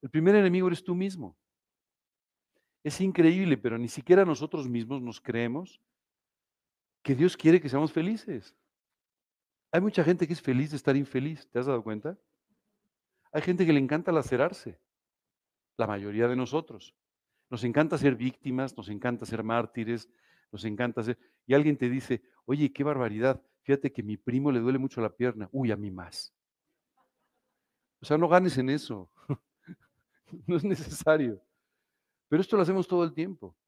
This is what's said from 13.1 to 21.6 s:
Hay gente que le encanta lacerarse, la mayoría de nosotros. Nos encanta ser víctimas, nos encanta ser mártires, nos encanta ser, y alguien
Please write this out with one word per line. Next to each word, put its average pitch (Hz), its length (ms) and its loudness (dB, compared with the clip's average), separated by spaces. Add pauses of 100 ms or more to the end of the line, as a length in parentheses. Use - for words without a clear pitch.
Hay 151 100 -2
gente 180 240 2
que 160 60 6
le 143 80 6
encanta 151 320 0
lacerarse, 135 680 0 (960)
la 113 100 0
mayoría 104 420 -2
de 127 80 0
nosotros. 127 580 -6 (560)
Nos 123 140 -8
encanta 147 340 2
ser 131 160 4
víctimas, 127 640 -6
nos 101 120 -14
encanta 110 380 -6
ser 110 160 -8
mártires, 113 680 -4 (420)
nos 98 140 -14
encanta 113 380 -4
ser, 113 160 -4 (280)
y 127 80 2
alguien 147 220 4